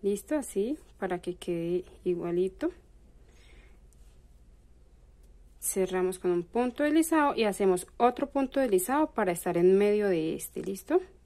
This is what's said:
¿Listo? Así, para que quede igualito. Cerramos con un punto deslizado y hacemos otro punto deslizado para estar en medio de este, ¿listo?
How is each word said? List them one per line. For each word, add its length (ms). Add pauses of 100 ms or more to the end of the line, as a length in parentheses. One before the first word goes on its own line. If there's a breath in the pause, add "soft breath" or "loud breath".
¿Listo? 340
Así, 420 (220)
para 220
que 140
quede 500 (180)
igualito. 680 (3000 soft breath)
Cerramos 580
con 120
un 120
punto 400
deslizado 520
y 80
hacemos 520
otro 340
punto 300
deslizado 520
para 200
estar 260
en 200
medio 320
de 240
este, 280
¿listo? 380 (260)